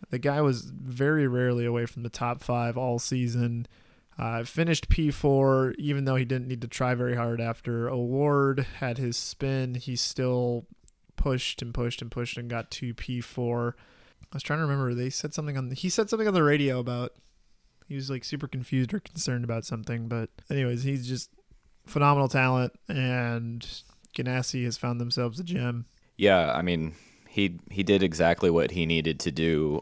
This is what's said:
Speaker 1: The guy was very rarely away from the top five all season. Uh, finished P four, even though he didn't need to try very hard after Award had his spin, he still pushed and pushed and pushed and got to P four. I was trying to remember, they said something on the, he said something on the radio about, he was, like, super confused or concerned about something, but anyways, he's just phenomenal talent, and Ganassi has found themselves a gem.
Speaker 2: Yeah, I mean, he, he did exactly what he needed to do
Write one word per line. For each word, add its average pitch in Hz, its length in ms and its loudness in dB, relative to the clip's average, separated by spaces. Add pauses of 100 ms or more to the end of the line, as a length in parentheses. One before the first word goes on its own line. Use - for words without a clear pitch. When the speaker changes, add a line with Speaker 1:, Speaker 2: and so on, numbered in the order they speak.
(100)
Speaker 1:
The 131 100 -2
guy 143 220 2
was 131 240 2
very 135 600 0
rarely 123 400 2
away 120 200 0
from 117 180 -8
the 117 60 -4
top 120 340 -4
five 120 340 0
all 123 220 0
season. 120 680 0 (540)
Uh, 117 240 -4
finished 165 440 0
P 156 220 6
four, 135 680 4
even 143 260 0
though 131 100 2
he 131 100 2
didn't 127 220 -4
need 123 140 -6
to 123 60 -8
try 127 260 0
very 123 220 0
hard 117 260 -2
after 117 460 -2
Award 139 800 2 (120)
had 123 200 -4
his 120 180 -2
spin, 131 560 -2
he 123 220 -6
still 123 720 -2 (480)
pushed - 460 0
and 120 120 -8
pushed 120 300 -4
and 117 80 -12
pushed 120 260 -6
and 120 120 -8
got 117 220 -6
to 120 220 -6
P 123 260 -6
four. 120 560 -2 (460)
I - 140 -14
was 143 80 -8
trying 151 160 -2
to 165 40 0
remember, 139 300 0
they 123 160 -2
said - 240 -8
something 147 240 -6
on 127 120 -4
the, 131 60 -8
he 180 140 -4
said 214 200 0
something 220 180 0
on 196 80 2
the 165 80 6
radio 143 340 4
about, 123 360 -4 (760)
he 143 80 -10
was, 135 160 -6
like, 131 120 -6
super 143 240 -6
confused 127 460 -2
or 208 60 -2
concerned 123 440 -4
about 113 220 -4
something, 117 420 -6
but 113 220 -4 (220)
anyways, 127 320 0
he's 135 240 -2
just 127 240 -6 (560)
phenomenal 143 400 4
talent, 127 460 2 (160)
and 120 800 -2 (480)
Ganassi 127 500 -2
has 117 120 -2
found 120 240 -2
themselves 120 380 -2
a 185 40 -4
gem. 123 420 -2 (320)
Speaker 2:
Yeah, 90 360 6
I 69 80 0
mean, 82 320 0 (340)
he, 90 320 0 (120)
he 95 100 -2
did 95 220 6
exactly 85 480 4
what 82 200 4
he 85 140 0
needed 80 360 2
to 82 100 -2
do 76 500 0